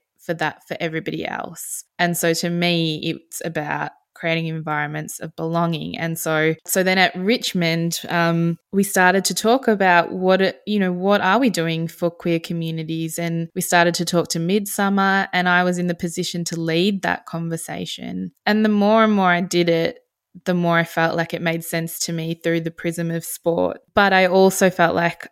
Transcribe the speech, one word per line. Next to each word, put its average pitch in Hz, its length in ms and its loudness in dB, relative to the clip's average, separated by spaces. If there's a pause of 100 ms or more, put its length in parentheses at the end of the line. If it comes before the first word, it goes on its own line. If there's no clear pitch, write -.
(180)
for - 160 -6
that 160 340 -6
for - 120 -8
everybody 160 460 -6
else." - 580 -10 (140)
And 175 180 0
so 170 180 2
to 170 160 -2
me, 170 520 0
it's - 420 -8
about 151 460 -6 (240)
creating 165 320 -4
environments 151 760 -6
of - 160 -12
belonging. 165 600 -2
And 165 200 -6
so, 160 360 0 (100)
so - 180 0
then 185 160 2
at 180 160 4
Richmond, 170 920 0
um, 170 500 0 (140)
we 196 100 2
started 190 440 4
to 185 80 -2
talk 233 340 2
about 185 440 4
what, 185 280 2
it, - 260 0
you 208 120 0
know, 185 140 2
what 196 280 2
are 190 180 2
we 262 120 4
doing 165 380 -2
for 170 220 -2
queer 170 300 -2
communities? 160 800 -6
And 165 360 -4
we 185 60 -6
started 175 360 4
to 175 80 -2
talk 170 240 0
to - 100 -4
Midsummer, 196 920 0
and 180 160 0
I 180 160 4
was 180 140 0
in 180 100 -2
the 175 60 -2
position 170 500 -6
to 165 160 -6
lead 175 420 0
that 175 240 -2
conversation. 170 1040 -8 (140)
And 214 180 2
the 214 60 2
more 214 340 4
and 214 80 4
more 190 180 4
I 175 100 2
did 175 280 0
it, 165 300 2 (480)
the 185 80 2
more 170 220 2
I 165 60 4
felt 165 340 0
like 165 160 -2
it 165 80 -6
made 165 220 -2
sense 165 380 -6
to - 120 -4
me 165 220 -4
through 165 280 0
the 165 100 -6
prism 170 400 -4
of 165 120 -4
sport. - 540 -2 (160)
But 202 180 4
I 185 140 6
also 190 420 6
felt 175 280 2
like 170 360 -2